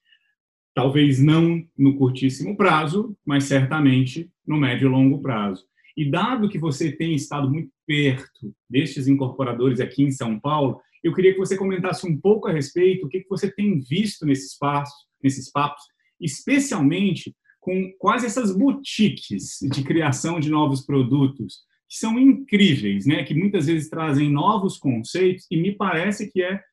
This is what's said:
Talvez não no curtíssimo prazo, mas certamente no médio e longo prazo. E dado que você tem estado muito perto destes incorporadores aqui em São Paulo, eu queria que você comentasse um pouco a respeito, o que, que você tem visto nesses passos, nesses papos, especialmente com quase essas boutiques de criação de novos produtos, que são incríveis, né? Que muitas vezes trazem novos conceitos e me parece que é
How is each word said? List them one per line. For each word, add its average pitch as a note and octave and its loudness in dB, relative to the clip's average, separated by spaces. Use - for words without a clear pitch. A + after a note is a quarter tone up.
Talvez C3+ 4
não E3 4
no C#3 4
curtíssimo C3+ -2
prazo, F#3+ 0
mas C#3+ 2
certamente C3+ 2
no D#3 -2
médio C3 2
e - 2
longo C3+ 4
prazo. G#2 -4
E D3+ -2
dado G#3 0
que - -6
você D#3+ -2
tem E3 -4
estado C#3 -2
muito D3+ -4
perto C#3 -2
destes C3+ -2
incorporadores B2+ 0
aqui C3 -2
em C#3 2
São A2+ -6
Paulo, C#3 -2
eu E3+ 0
queria F#3+ 4
que F#3+ -6
você F#3+ -2
comentasse F#3+ -4
um D#3 -4
pouco G#3 2
a F#3 -2
respeito, F3+ 0
o - -10
que, F#3 -6
que - -14
você G3 -4
tem G3+ 0
visto F3 -4
nesses C3+ -2
passos, C#3+ -6
nesses C3+ -2
papos, C#3+ -4
especialmente F3+ -2
com F#3 -4
quase A#3 0
essas G#3 -2
boutiques G3 -2
de C3+ -4
criação D#3 -2
de D3+ -2
novos D3 0
produtos, C3+ -2
que - -16
são A3+ -2
incríveis, E3+ 4
né? E3 0
Que D#3 -4
muitas F#3 0
vezes D#3+ 0
trazem D3+ 0
novos D3+ 0
conceitos F3 -2
e E3 0
me G3 0
parece G3 -4
que F#3 -2
é F#3+ -4